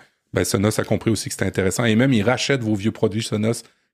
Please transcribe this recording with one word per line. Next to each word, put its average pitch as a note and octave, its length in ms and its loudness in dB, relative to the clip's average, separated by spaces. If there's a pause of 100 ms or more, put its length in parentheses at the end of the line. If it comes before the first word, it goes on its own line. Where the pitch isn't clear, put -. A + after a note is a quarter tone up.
(320)
ben, F#2 120 0
Sonos G#2+ 340 0
a G#2+ 60 0
compris A2 260 -2
aussi - 180 -2
que - 60 -10
c'était - 100 -2
intéressant. F#2+ 420 0
Et G#2+ 100 4
même, C3 160 4
ils G#2+ 100 4
rachètent A#2+ 400 0
vos G#2+ 140 0
vieux G#2+ 160 -2
produits A2 320 -2
Sonos A2 400 -2 (300)